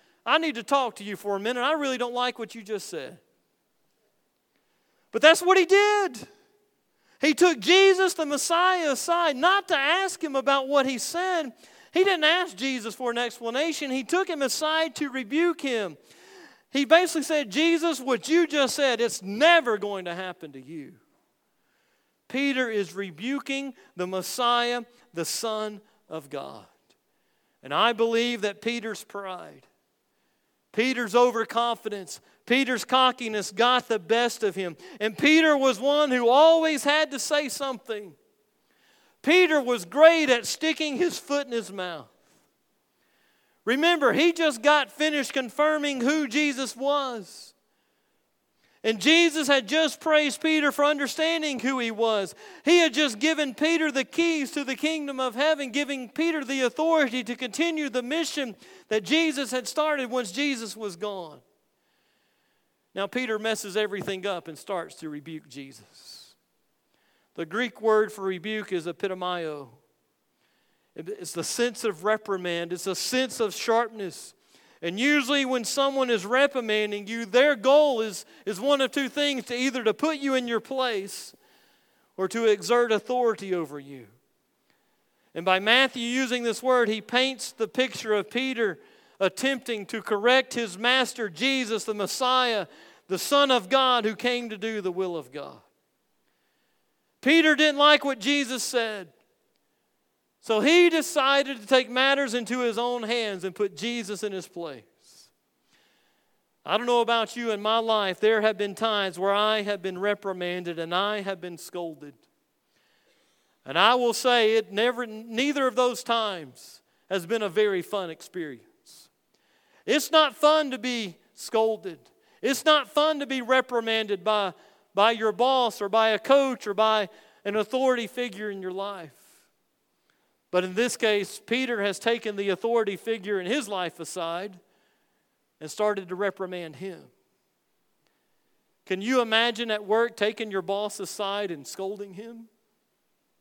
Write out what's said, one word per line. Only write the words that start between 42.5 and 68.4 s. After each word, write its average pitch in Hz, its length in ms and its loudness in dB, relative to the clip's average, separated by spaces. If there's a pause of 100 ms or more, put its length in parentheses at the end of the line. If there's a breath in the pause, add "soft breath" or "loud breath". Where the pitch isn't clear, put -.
Remember, 285 480 4
he 339 180 4
just 302 300 0
got 285 280 4
finished 294 440 -2
confirming 285 640 -2
who 294 260 0
Jesus 269 480 -2
was. 262 800 -4 (1300)
And 220 160 0
Jesus 311 480 4
had 269 220 2
just 302 320 0
praised 302 400 2
Peter 311 320 2
for 285 140 2
understanding 302 760 -2
who 262 180 -2
he 233 120 -2
was. 214 440 -2 (300 loud breath)
He 349 140 6
had 311 160 4
just 254 240 0
given 285 360 0
Peter 311 380 0
the 262 140 -2
keys 320 460 -2
to 285 120 -6
the 262 100 -4
kingdom 294 460 -4
of 254 140 -2
heaven, 285 360 0
giving 262 380 -4
Peter 320 340 -2
the 269 200 -4
authority 262 640 2
to 233 120 -6
continue 294 540 -2
the 240 120 -2
mission 277 540 -4 (320 loud breath)
that 214 160 0
Jesus 277 460 0
had 247 180 -4
started 294 420 -2
once 233 220 -4
Jesus 233 420 -4
was 208 220 -10
gone. 175 460 -10 (1500)
Now 196 120 -4
Peter 226 320 -4
messes 214 380 -4
everything 196 480 -4
up 185 240 -6
and 156 100 -14
starts 170 380 -8
to 160 140 -12
rebuke 151 360 -14
Jesus. 131 880 -20 (1000)
The 165 100 -8
Greek 214 380 -4
word 214 280 4
for 202 120 -12
rebuke 190 500 -4